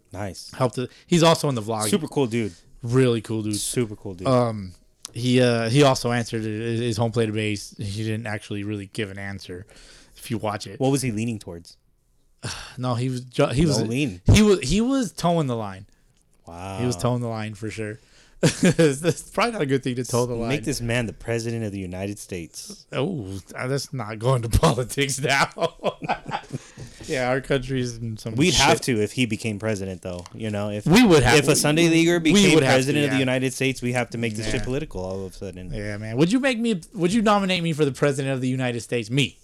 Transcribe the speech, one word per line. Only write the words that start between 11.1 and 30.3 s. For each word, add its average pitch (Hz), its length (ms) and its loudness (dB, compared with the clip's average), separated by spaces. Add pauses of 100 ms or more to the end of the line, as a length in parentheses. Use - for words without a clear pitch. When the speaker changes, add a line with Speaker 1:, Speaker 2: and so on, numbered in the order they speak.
Speaker 1:
leaning 110 280 -4
towards? 87 360 -16 (680)
Speaker 2:
<sighs> - 340 -10
No, 127 180 -2
he 127 140 -2
was 127 120 -6
ju-, 131 260 0
he 143 180 2
was 135 140 2
Speaker 1:
No 113 60 0
lean. 117 360 -4 (100)
Speaker 2:
he 202 100 10
was, 208 200 6
he 156 200 2
was 254 300 0
toeing 170 360 0
the 120 80 -2
line. 101 300 -8 (640)
Speaker 1:
Wow. 92 320 -10
Speaker 2:
He 120 60 -2
was 123 100 0
toeing 123 260 -2
the 120 60 -6
line 110 280 -8
for 110 140 -10
sure. 107 300 -10 (460)
<laughs> 151 560 2
That's 165 280 -2
probably 226 240 0
not 202 80 -4
a 151 40 0
good 135 180 0
thing 127 120 -2
to 123 80 -4
toe 120 220 0
the 120 100 -6
Speaker 1:
Make 117 120 -4
Speaker 2:
line. 117 160 -2
Speaker 1:
this 117 180 -4
man 120 240 0
the 98 80 -6
president 117 520 -4
of 101 60 -6
the 98 80 -8
United 95 400 -6
States. - 720 -12
Speaker 2:
Oh, 131 480 -6 (180)
uh, 123 100 -6
let's 143 260 -6
not 110 260 -8
go 127 160 2
into 117 140 -4
<laughs> - 100 4
politics 135 600 0
now. 139 380 2
<laughs> - 440 -4 (1080)
Yeah, 127 220 -2
our 135 100 0
country's 127 580 -2
in 113 200 -8
some 113 160 -10
Speaker 1:
We'd 147 220 4
have 147 220 6
Speaker 2:
shit. - 60 -6
Speaker 1:
to 120 200 0
if 104 80 -2
he 123 160 0
became 107 320 -4
president, 95 420 -4
though. 90 320 -8